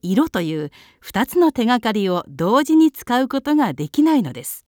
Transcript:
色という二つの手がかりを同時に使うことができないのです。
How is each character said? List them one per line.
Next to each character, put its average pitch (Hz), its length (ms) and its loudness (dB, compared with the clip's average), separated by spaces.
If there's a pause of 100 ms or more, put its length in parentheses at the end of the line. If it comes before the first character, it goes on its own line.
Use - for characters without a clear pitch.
色 196 260 2
と 185 140 -4
い 160 200 -4
う 147 80 -8 (300)
二 - 240 -4
つ - 140 -2
の 339 120 4
手 247 140 -2
が 240 160 2
か 226 120 -2
り 196 180 0
を 175 180 -2
同 180 340 0
時 311 140 2
に 320 160 6
使 247 300 -2
う 269 40 0
こ 277 140 -4
と 294 160 0
が 247 160 0
で 147 160 -6
き - 140 0
な 311 140 4
い 254 60 2
の 131 120 -6
で 120 100 -14
す。 - 280 -14